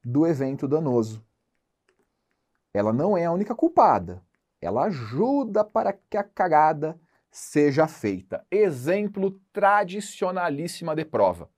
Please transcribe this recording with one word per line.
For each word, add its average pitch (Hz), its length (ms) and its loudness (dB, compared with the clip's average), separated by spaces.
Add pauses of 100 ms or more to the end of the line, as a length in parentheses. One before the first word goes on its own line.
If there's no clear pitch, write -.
do 131 240 0
evento 135 440 -2
danoso. 120 560 0 (1500)
Ela 104 200 0
não 175 240 0
é 170 80 0
a 170 60 0
única 202 220 -2
culpada. 143 720 2 (380)
Ela 110 240 -2
ajuda 208 800 -2
para 214 260 -2
que - 240 -12
a 202 80 -2
cagada 156 720 2 (320)
seja 147 600 2
feita. - 600 -6
Exemplo 196 840 0 (200)
tradicionalíssima 180 1400 -2
de 156 80 -2
prova. 95 540 0